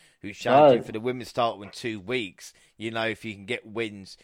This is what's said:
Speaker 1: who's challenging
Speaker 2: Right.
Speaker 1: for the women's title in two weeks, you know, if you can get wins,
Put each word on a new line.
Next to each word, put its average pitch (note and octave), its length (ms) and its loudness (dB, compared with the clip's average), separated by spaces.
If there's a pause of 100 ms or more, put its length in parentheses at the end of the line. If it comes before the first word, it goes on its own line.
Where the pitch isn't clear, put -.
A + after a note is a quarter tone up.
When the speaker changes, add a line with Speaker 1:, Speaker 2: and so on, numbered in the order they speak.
(200)
Speaker 1:
who's G2+ 160 -12
challenging C3 440 8
Speaker 2:
Right. - 60 -10
Speaker 1:
for A2+ 60 -10
the G#2+ 80 -6
women's B2 320 -6
title A2+ 300 -2
in G2 80 -16
two A2 300 -8
weeks, G#2 520 -8 (240)
you A2 140 -6
know, A2+ 160 -2
if A2 180 -4
you G#2+ 100 -8
can G2 120 -16
get A#2 200 -6
wins, G#2 580 -8